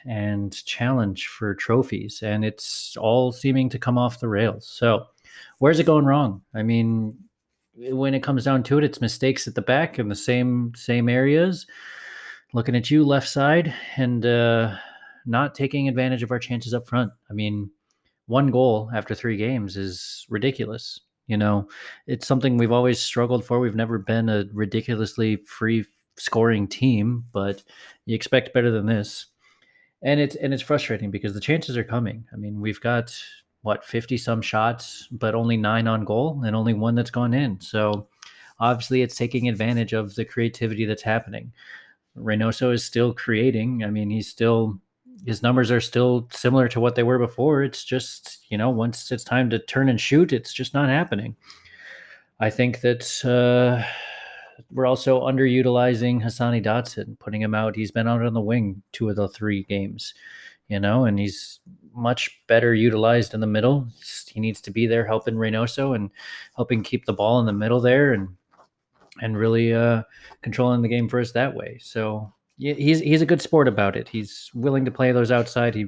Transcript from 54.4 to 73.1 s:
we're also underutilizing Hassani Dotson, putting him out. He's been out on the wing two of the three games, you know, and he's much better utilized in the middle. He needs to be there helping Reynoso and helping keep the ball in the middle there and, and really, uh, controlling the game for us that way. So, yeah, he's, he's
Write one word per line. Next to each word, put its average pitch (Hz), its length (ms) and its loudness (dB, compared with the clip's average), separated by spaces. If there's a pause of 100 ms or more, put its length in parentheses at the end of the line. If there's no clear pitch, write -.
we're 127 140 0
also 131 340 4
underutilizing 123 1000 2
Hassani 120 440 0
Dotson, 113 560 -4
putting 107 200 -6
him 110 140 -2
out. 110 220 -2
He's 107 160 -6
been 113 160 0
out 117 180 2
on 113 80 -2
the 113 60 0
wing 104 500 0
two 113 180 -4
of 104 60 -2
the 101 140 -2
three 104 340 -4
games, 101 520 -6 (520)
you 101 140 -4
know, 110 240 2
and 101 160 2
he's - 400 -6 (340)
much 120 520 -4
better 117 260 6
utilized 113 640 4
in 110 60 -4
the 110 60 -2
middle. 120 400 2 (400)
He - 140 -10
needs 110 220 -4
to - 80 -12
be 113 160 0
there 113 200 2
helping 110 280 -2
Reynoso 113 600 -2
and 101 160 -4 (460)
helping 113 260 0
keep - 220 -4
the - 80 -2
ball 107 260 2
in 117 80 2
the 104 60 0
middle 110 280 0
there 127 340 6
and, 95 140 -4 (920)
and 110 160 -4
really, 113 380 2
uh, 117 280 2 (380)
controlling 123 420 0
the 117 60 2
game 120 200 0
for 127 120 0
us 120 120 -4
that 127 220 0
way. - 260 -12
So, 107 520 -6 (240)
yeah, 143 180 -4
he's, 156 260 2
he's 156 200 4